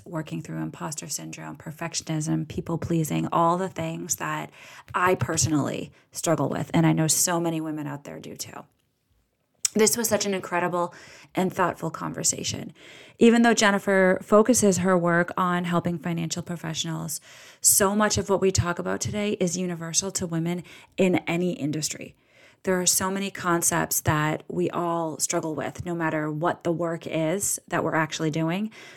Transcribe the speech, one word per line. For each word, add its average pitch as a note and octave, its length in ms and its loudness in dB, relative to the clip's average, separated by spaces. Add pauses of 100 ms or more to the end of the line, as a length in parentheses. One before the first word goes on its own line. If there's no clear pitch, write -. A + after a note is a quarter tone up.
working E3 380 -6
through E3 160 -10
imposter D#3+ 500 -8
syndrome, D#3+ 480 -12
perfectionism, D#3+ 920 -4
people E3 300 -6
pleasing, D#3+ 560 -2
all E3+ 240 4
the F#3 140 -4
things E3 460 -6
that D#3 340 -8 (440)
I F#3 200 4
personally D#3 760 -2 (200)
struggle D3+ 380 0
with. - 240 -6
And E3 120 6
I D#3+ 60 6
know D#3+ 140 2
so E3+ 340 0
many E3 180 -2
women D3+ 280 -8
out C#3+ 180 -10
there - 160 -14
do - 160 -16
too. - 280 -14 (1080)
This G#3+ 240 4
was A3 140 -2
such G#3 160 0
an G3+ 80 0
incredible F3 600 -2 (400)
and F#3 160 0
thoughtful E3+ 400 -2
conversation. - 840 -6 (440)
Even A3+ 240 8
though A#3 120 6
Jennifer G3 680 4
focuses G#3 560 6
her F#3 180 4
work E3+ 420 2
on F3 260 0
helping F3 340 0
financial E3 440 -4
professionals, D#3+ 760 -6 (440)
so G3+ 340 4
much G#3+ 220 4
of F#3+ 100 -2
what F#3 140 4
we F#3+ 100 4
talk F3 260 2
about F#3+ 220 -4
today G#3 400 -2
is F3 160 2
universal F3 560 -2
to F#3 140 -4
women E3 360 -2 (360)
in F#3 180 6 (100)
any F3 280 0
industry. - 600 -6 (480)
There F#3 180 0
are F3+ 60 0
so F#3+ 240 0
many G3 200 -4
concepts E3+ 720 0
that D#3 460 2
we F3 220 -2
all E3+ 480 -4
struggle E3 360 -2
with, - 300 -8
no F3 100 -6
matter D#3 380 -2
what D#3 320 -2
the F3 80 0
work E3 340 -4
is D#3+ 640 -2
that E3+ 160 -2
we're D#3 100 -2
actually D#3 360 0
doing. E3 400 -2 (260)